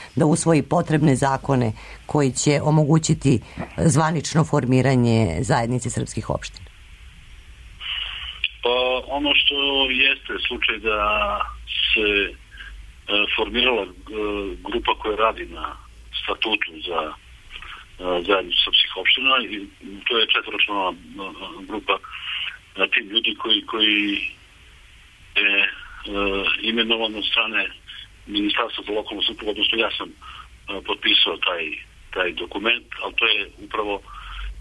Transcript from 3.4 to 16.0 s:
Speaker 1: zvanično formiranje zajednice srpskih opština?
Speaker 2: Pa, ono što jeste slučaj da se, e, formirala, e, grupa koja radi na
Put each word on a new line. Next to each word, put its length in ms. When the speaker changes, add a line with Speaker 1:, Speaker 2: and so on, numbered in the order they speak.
Speaker 1:
zvanično 680
formiranje 960
zajednice 480
srpskih 400
opština? 360
Speaker 2:
Pa, 440
ono 280
što 200
jeste 440
slučaj 320
da 200
se, 140
e, 80
formirala, 480
e, 60
grupa 360
koja 160
radi 300
na 300